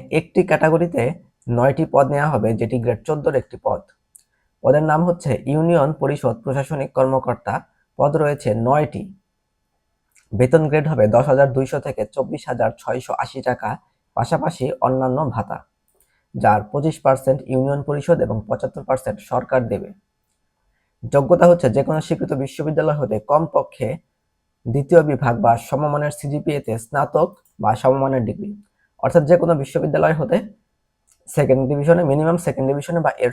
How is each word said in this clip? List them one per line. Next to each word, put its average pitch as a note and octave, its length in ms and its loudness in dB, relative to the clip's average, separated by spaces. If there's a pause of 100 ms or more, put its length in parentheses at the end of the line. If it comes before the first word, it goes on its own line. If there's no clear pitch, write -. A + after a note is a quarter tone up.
(200)
একটি - 200 -2 (100)
ক্যাটাগরিতে D#3+ 540 2 (540)
নয়টি C#3 360 2
পদ C#3 200 4
নেওয়া D3 200 0
হবে, A#2 160 0 (100)
যেটি A#2 240 -2
গ্রেড A#2 240 -2
চোদ্দোর D3+ 340 -2
একটি - 240 -18
পদ। - 160 -2 (840)
পদের D3 280 0
নাম D3+ 160 2
হচ্ছে F3 240 -4 (200)
ইউনিয়ন D#3 380 0 (120)
পরিষদ C3+ 420 -2
প্রশাসনিক C#3 540 -6
কর্মকর্তা। C3 560 -2 (460)
পদ C#3+ 120 2 (100)
রয়েছে D3 280 -2 (180)
নয়টি। D3 360 0 (1300)
বেতন B2+ 360 4
গ্রেড D3 220 2
হবে A#2+ 120 4 (120)
দশ B2+ 160 6
হাজার C#3 240 6
দুইশো C3 300 -2
থেকে C3+ 160 -6 (140)
চব্বিশ B2+ 340 -6
হাজার B2 200 0 (120)
ছয়শো B2 320 -6 (100)
আশি C3 180 -10
টাকা, A#2+ 280 -4 (480)
পাশাপাশি B2+ 480 -2 (200)
অন্যান্য C3 340 0 (140)
ভাতা, A2+ 240 -8 (760)
যার G#2+ 260 4 (100)
পঁচিশ D3+ 240 -2 (100)
পার্সেন্ট C3 340 2 (120)
ইউনিয়ন C3+ 360 0
পরিষদ D3 380 0
এবং A2+ 120 -2 (100)
পঁচাত্তর - 400 -6
পার্সেন্ট B2 300 -4 (120)
সরকার B2+ 320 -2 (100)
দেবে। - 180 -6 (1200)
যোগ্যতা C#3+ 360 4
হচ্ছে F3 260 4
যে C3+ 120 4
কোনো D#3 140 -2
স্বীকৃত - 300 -4 (120)
বিশ্ববিদ্যালয় D3+ 580 -2
হতে G#2+ 140 -2 (140)
কমপক্ষে C#3+ 580 0 (800)
দ্বিতীয় C#3 440 4
বিভাগ C3 240 0 (120)
বা A#2 60 6 (160)
সমমানের D3 520 -2
সিজিপিএ C#3+ 460 -4
তে - 80 -4 (100)
স্নাতক D#3 460 0 (340)
বা G#2+ 80 2 (100)
সমমানের C3+ 480 2
ডিগ্রি, - 200 -8 (540)
অর্থাৎ F3 260 4
যে F3 120 8
কোনো E3 200 2
বিশ্ববিদ্যালয় D#3 600 0
হতে D3 160 0 (920)
সেকেন্ড C3+ 400 2
ডিভিশনে, D3+ 400 4
মিনিমাম D#3 360 2
সেকেন্ড C3+ 240 -2
ডিভিশনে C#3+ 360 -2
বা C#3 60 2 (120)
এর B2 100 2